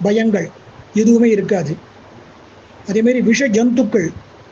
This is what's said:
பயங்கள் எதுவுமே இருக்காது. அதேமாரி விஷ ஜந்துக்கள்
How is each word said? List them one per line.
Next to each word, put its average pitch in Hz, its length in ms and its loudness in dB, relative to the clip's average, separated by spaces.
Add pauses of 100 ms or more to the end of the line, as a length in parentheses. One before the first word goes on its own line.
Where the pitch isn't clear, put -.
பயங்கள் 208 420 0 (540)
எதுவுமே 233 340 4
இருக்காது. 175 380 -4 (1120)
அதேமாரி 226 320 0 (100)
விஷ 233 120 0 (140)
ஜந்துக்கள் 226 520 0 (440)